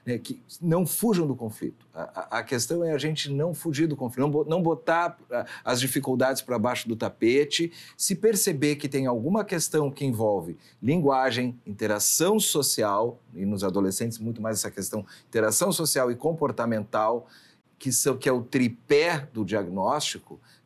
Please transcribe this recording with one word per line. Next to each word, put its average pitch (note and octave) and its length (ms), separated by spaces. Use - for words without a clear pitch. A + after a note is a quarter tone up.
né, B2 140
que - 240
não E3+ 240
fujam F3+ 420
do C3+ 80
conflito. - 600
A, E2 80
a, - 380
a - 20
questão D3+ 420
é D#3+ 80
a D3 60
gente D3+ 340
não D#3 220
fugir D#3 320
do D3 100
conflito, B2 240
não D3 100
bo-, D3 140
não D#3+ 180
botar, E3 540
ah, A#2+ 160
as B2 160
dificuldades C3 640
pra B2 160
baixo A#2 280
do A2+ 80
tapete, C3+ 760
se - 180
perceber E3 640
que C#3 140
tem C3+ 160
alguma B2+ 360
questão D#3+ 480
que C#3 140
envolve G#2 540
linguagem, C3 800
interação G#2+ 760
social, A#2 800
e F#2 140
nos G2+ 180
adolescentes G2 540
muito A2 240
mais A2 160
essa G2+ 120
questão, G2 360
interação A2+ 440
social C#3+ 380
e A#2+ 60
comportamental, A#2+ 1120
que C3+ 120
são, B2+ 280
que - 100
é C3 40
o B2 100
tripé C#3+ 880
do G#2+ 140
diagnóstico, G2 920